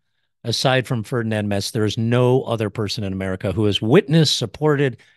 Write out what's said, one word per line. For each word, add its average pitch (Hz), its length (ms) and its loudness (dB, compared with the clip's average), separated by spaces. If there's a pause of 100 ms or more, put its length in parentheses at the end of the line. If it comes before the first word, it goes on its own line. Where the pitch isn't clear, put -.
(440)
"Aside 127 420 0
from 117 160 -2
Ferdinand 110 460 -2
Metz, 101 240 -2
there 107 180 0
is - 80 -6
no 123 440 4
other 110 280 -2
person 107 320 -6
in 95 100 -4
America 95 380 -4
who 104 140 0
has 104 180 0
witnessed, 156 560 4
supported, 139 600 -2 (180)